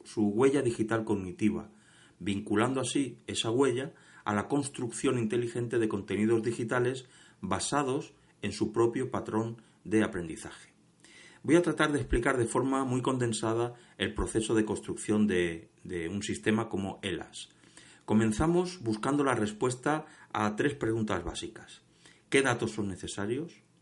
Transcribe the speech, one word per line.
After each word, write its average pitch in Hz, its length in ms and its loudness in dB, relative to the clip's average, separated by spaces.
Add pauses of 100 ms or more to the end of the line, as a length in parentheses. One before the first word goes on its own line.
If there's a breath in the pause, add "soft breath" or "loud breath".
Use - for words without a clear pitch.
su 107 240 0
huella 135 320 4
digital 113 440 0
cognitiva, 92 680 -2 (480 soft breath)
vinculando 107 640 0
así 131 340 -2 (100)
esa 110 240 -2
huella 131 440 0 (320 loud breath)
a 104 80 0
la 101 120 0
construcción 131 720 -2
inteligente 120 600 -2
de 110 100 2
contenidos 104 540 2
digitales 123 640 -2 (340 loud breath)
basados 131 720 -2 (300 soft breath)
en 104 100 -2
su 107 200 -2
propio 120 380 2
patrón 113 520 -4 (220 loud breath)
de 101 180 4
aprendizaje. 85 720 -6 (680 loud breath)
Voy 143 140 6
a 175 60 8
tratar 156 300 2
de 143 60 2
explicar 127 380 2
de 120 80 2
forma 135 400 0
muy 127 160 0
condensada 120 720 0 (240 loud breath)
el 107 160 -2
proceso 107 420 0
de 107 120 4
construcción 107 600 0
de, 87 440 0 (120)
de 87 280 -6
un 98 120 -6
sistema 110 460 -2
como 98 320 -4
elas. - 480 -8 (560 loud breath)
Comenzamos 156 800 2
buscando 135 420 0
la 131 100 4
respuesta 127 720 0 (260 loud breath)
a 107 260 0
tres 143 180 2
preguntas 110 500 -2
básicas. - 560 -12 (480 soft breath)
¿Qué 135 140 4
datos 117 300 0
son 104 160 -4
necesarios? 107 760 -6 (200)